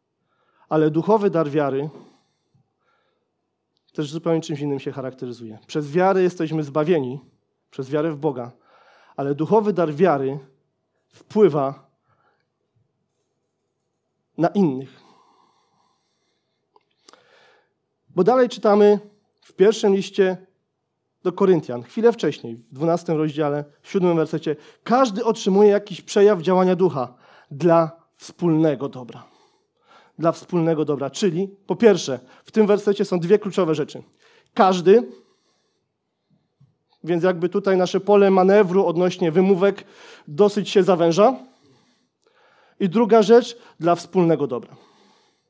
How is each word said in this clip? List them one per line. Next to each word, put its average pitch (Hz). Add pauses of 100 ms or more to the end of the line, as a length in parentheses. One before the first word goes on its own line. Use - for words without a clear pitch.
(680)
Ale 156
duchowy 196
dar 160
wiary 139 (2000)
też 147
zupełnie 165
czymś 151
innym 143
się 139
charakteryzuje. 123
Przez 147
wiarę 185
jesteśmy 165
zbawieni, 147 (500)
przez 131
wiarę 156
w 147
Boga. 135 (640)
Ale 139
duchowy 202
dar 165
wiary 139 (600)
wpływa 143 (2500)
na 160
innych. 139 (3000)
Bo 180
dalej 247
czytamy 208 (400)
w -
pierwszym 208
liście 190 (840)
do 180
Koryntian, 170
chwilę 226
wcześniej, 139
w -
dwunastym 165
rozdziale, 147 (180)
w -
siódmym 180
wersecie: 156 (280)
"Każdy 233
otrzymuje 208
jakiś 202
przejaw 202
działania 185
ducha 143 (360)
dla 165 (220)
wspólnego 156
dobra". 120 (960)
Dla 165
wspólnego 160
dobra. 139
Czyli, 190 (180)
po 185
pierwsze, 180 (240)
w -
tym 214
wersecie 202
są 185
dwie 180
kluczowe 185
rzeczy. 139 (520)
Każdy, 190 (1900)
więc 165
jakby 180
tutaj 196
nasze 180
pole 202
manewru 190
odnośnie 175
wymówek 190 (440)
dosyć 202
się 202
zawęża. 180 (1400)
I 202
druga 220
rzecz, 233 (220)
dla 170
wspólnego 165
dobra. 120 (720)